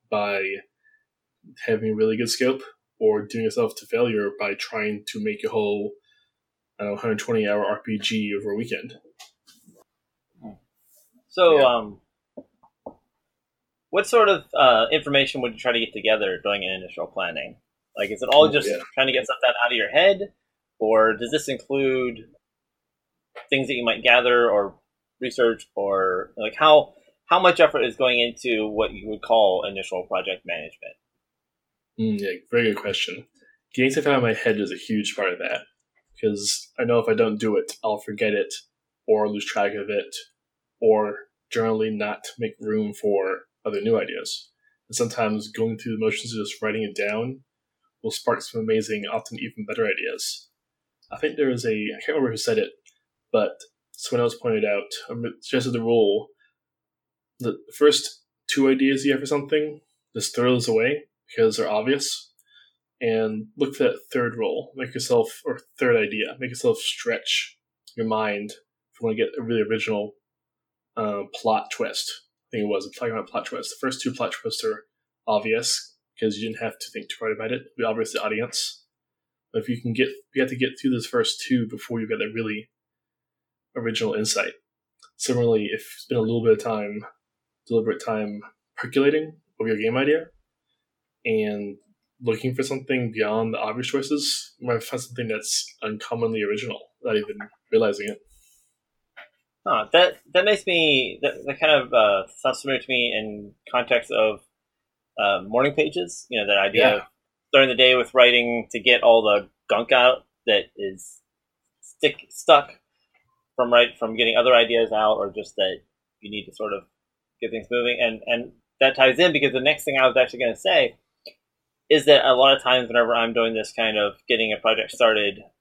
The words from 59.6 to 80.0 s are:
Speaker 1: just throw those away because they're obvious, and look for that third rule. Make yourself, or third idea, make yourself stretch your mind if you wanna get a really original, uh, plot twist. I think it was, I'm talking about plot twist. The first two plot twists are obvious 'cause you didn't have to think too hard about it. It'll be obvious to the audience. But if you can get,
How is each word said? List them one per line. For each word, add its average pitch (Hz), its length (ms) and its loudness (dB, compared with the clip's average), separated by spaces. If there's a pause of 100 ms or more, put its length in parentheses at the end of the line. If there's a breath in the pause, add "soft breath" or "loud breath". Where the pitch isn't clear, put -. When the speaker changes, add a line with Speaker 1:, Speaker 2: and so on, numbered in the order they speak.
Speaker 1:
just - 200 -8
throw 123 180 2
those 123 140 -2
away 117 380 0 (220)
because 110 300 2
they're - 100 -2
obvious, 131 640 -2 (680 soft breath)
and 110 460 -2 (100)
look 135 180 -2
for 131 100 2
that - 140 0 (140)
third 120 220 -2
rule. 104 400 -4
Make 127 180 -10
yourself, 120 500 -2
or 135 160 -8 (200)
third 123 160 4
idea, 107 440 -2
make 127 120 -8
yourself 120 260 0
stretch - 800 -6 (400)
your 113 80 -2
mind 107 460 -2
if - 500 -20
you 117 60 -2
wanna 110 100 -2
get - 120 0 (100)
a - 20 -6
really 117 220 0
original, 107 500 -4 (800)
uh, 104 280 -4 (100)
plot 110 380 -2
twist. - 500 -8 (260)
I 120 100 -10
think 107 80 -2
it - 20 -2
was, 98 180 -2
I'm - 80 -18
talking 117 180 -6
about 107 160 -8
plot - 200 -8
twist. - 240 -10
The - 140 -8
first 131 160 -4
two 127 120 -4
plot - 180 -4
twists - 320 -8
are 107 220 -6 (420)
obvious 113 720 -2 (200)
'cause 104 200 -2
you 110 100 -8
didn't 110 140 -10
have 113 180 -8
to - 120 -16
think 107 180 -14
too - 100 -12
hard 110 140 -4
about 110 180 -8
it. 131 120 -6
It'll - 140 -20
be 113 60 -4
obvious 110 300 -2
to - 60 -4
the - 40 -6
audience. 107 640 -6 (640)
But 110 120 -4
if - 40 -20
you 120 140 -4
can 120 100 -4
get, 110 160 0 (260)